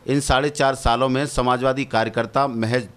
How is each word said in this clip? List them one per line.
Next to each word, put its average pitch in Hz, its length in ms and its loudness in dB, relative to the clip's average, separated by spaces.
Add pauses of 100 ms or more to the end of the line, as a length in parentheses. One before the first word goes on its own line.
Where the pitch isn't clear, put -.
इन 139 120 2
साढ़े 139 300 2
चार 135 260 0
सालों 123 340 0
में 131 160 0
समाजवादी 131 600 0
कार्यकर्ता 117 640 0
महज 113 500 -2